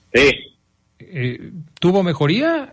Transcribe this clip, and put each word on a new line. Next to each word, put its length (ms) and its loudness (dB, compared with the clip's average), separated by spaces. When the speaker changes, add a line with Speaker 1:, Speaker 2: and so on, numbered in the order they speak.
Speaker 1:
Sí. 180 4
Speaker 2:
Eh, 500 -8
¿tuvo 240 2
mejoría, 680 -2